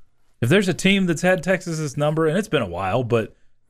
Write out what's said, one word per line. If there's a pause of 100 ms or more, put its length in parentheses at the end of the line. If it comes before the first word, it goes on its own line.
(420)
If
there's
a
team
that's
had
Texas's
number,
and
it's
been
a
while,
but, (360)